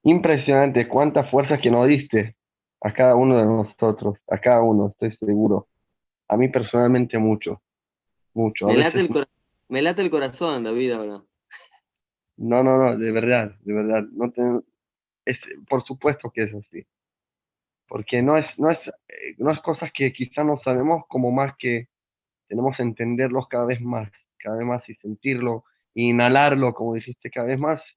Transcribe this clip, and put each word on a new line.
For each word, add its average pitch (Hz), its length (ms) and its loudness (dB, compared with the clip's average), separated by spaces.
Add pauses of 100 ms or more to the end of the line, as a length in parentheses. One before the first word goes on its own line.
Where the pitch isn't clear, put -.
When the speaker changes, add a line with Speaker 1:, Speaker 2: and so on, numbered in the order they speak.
Speaker 1:
Impresionante 139 840 4
cuántas 143 420 0
fuerzas 143 320 0
que 120 80 2
nos 120 160 4
diste 113 480 0 (460)
a 104 140 -6
cada 127 200 6
uno 127 220 4
de 113 80 4
nosotros, 107 720 0 (120)
a 107 120 -2
cada 120 220 4
uno, 104 260 2
estoy 107 300 -6
seguro. 104 500 0 (580)
A 104 120 0
mí 127 100 2
personalmente 120 720 2
mucho, 110 440 -2 (680)
mucho. 110 320 -2
A - 40 2
Speaker 2:
Me 113 100 4
late 160 160 2
Speaker 1:
veces 175 140 0
Speaker 2:
el 117 60 -4
cora-, 147 140 -2 (400)
me 135 140 -2
late 175 180 0
el 180 100 0
corazón, 135 540 -4
David, 120 280 -2
ahora. 104 300 -8 (1160)
Speaker 1:
No, 120 260 0
no, 131 140 4
no, 123 180 2
de 110 160 -4
verdad, 113 480 0
de 104 140 -6
verdad. 107 280 0 (100)
No 120 200 -6
te-, 123 320 -2 (640)
es, 123 100 -4 (320)
por 131 160 -2
supuesto 135 500 -6
que 113 100 -2
es 104 100 -8
así. 101 320 -16 (1000)
Porque 120 360 -2
no 151 160 4
es, 151 80 -2 (100)
no 156 140 2
es, 165 80 -2 (300)
eh, - 280 -16
no 135 160 -2
es 143 80 -6
cosas 165 320 -6
que 135 220 -2
quizá 127 300 -6
no 147 200 0
sabemos, 135 440 -2
como 123 220 -2
más 135 280 -2
que 120 300 -6 (600)
tenemos 127 300 -4
que 127 60 -2
entenderlos 120 640 -4
cada 120 180 -4
vez 123 160 -4
más, 113 280 -8 (280)
cada 107 180 -8
vez 117 100 -6
más 123 220 -6
y 110 60 -20
sentirlo, 120 680 -6 (300)
e 117 100 -2
inhalarlo, 127 680 4
como 117 220 -6
dijiste, 120 360 -12
cada 120 180 -6
vez 131 100 -2
más. 151 240 -4 (140)